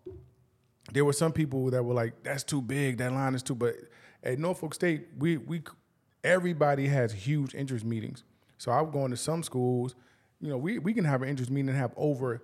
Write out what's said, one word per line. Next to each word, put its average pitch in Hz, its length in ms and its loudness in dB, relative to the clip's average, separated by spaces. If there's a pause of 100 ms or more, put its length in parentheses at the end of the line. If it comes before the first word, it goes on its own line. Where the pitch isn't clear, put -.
(920)
there 139 100 6
were 143 80 4
some 160 220 2
people 135 380 0
that 127 120 2
were 120 100 0
like, 117 300 0
"That's 135 220 -4
too 143 160 -2
big. 131 380 0
That 127 120 0
line 131 240 0
is 123 80 -4
too," 139 120 -4
but 117 200 0 (480)
at 127 160 -2
Norfolk 165 340 -4
State, 165 340 0 (120)
we, 160 180 2
we, 165 240 -6 (640)
everybody 151 640 4
has 127 260 2
huge 135 400 -2
interest 131 320 -4
meetings. 117 380 -6 (340)
So - 140 -2
I'm 151 180 2
going 139 220 -2
to 120 60 -4
some 160 260 -2
schools, 123 500 0 (480)
you 151 80 -6
know, 135 80 -2
we, 175 220 -2
we 208 160 0
can 226 100 2
have 135 160 4
an 131 80 -2
interest 127 220 -2
meeting 135 180 0
and 131 80 2
have 127 180 0
over 127 480 0